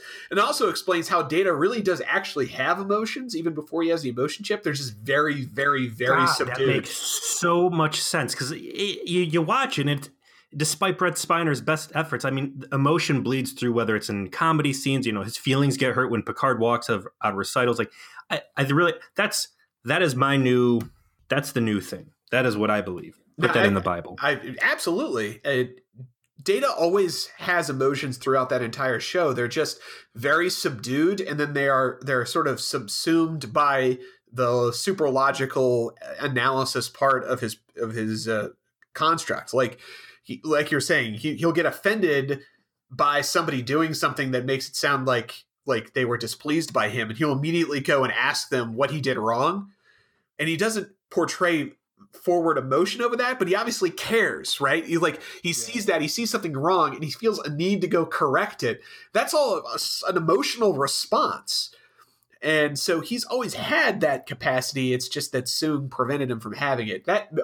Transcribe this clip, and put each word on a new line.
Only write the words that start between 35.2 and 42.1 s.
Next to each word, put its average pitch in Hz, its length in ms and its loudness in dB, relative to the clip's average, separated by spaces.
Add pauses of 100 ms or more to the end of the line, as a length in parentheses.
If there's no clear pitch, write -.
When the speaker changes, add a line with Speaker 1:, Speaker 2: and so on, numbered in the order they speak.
Speaker 1:
analysis 131 680 0
part 135 340 2
of 127 160 -2
his, 110 180 -6 (200)
of 110 160 -4
his, 110 340 -4
uh, 107 220 -2 (440)
construct. - 600 -2
Like, 123 260 0 (420)
he, - 220 -12
like 151 260 0
you're 143 120 2
saying, 127 340 0
he, 147 200 -4
he'll 165 180 0
get 160 120 2
offended 143 760 0 (500)